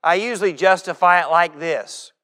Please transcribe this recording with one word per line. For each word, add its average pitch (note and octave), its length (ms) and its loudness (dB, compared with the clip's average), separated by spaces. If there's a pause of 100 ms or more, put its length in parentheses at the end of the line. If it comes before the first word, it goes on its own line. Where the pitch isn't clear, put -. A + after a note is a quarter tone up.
I E3 100 2
usually G#3 360 -2
justify F3+ 680 2
it D3+ 80 -6
like D#3+ 300 0
this. D3 520 -8 (120)